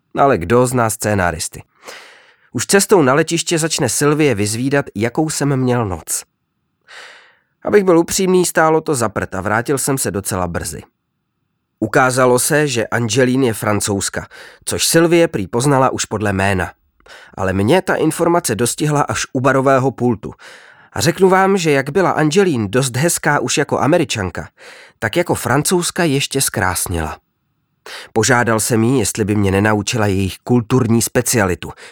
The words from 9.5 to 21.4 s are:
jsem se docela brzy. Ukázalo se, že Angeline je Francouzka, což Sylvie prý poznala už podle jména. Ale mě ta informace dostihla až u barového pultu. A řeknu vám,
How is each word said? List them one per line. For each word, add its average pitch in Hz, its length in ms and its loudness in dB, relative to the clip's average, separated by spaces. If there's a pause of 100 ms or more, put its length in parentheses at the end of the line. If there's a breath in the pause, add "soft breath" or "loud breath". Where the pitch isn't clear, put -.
jsem 135 200 -2
se 117 120 -4
docela 95 360 -4
brzy. 80 360 -8 (1000)
Ukázalo 127 580 2
se, 151 300 0
že 120 180 -2
Angeline 123 600 0
je 113 80 0
Francouzka, 101 720 -4 (380 loud breath)
což 90 220 -4
Sylvie 165 420 4
prý 117 180 -4
poznala 131 440 2
už - 140 -4
podle 104 280 -2
jména. 95 400 0 (640 loud breath)
Ale 95 180 -4
mě 110 300 2
ta 180 120 -2
informace 170 600 0
dostihla 143 480 -2
až - 300 -6
u 131 80 -4
barového 135 500 2
pultu. 117 420 -2 (600 loud breath)
A - 80 -8
řeknu 175 280 4
vám, 190 280 4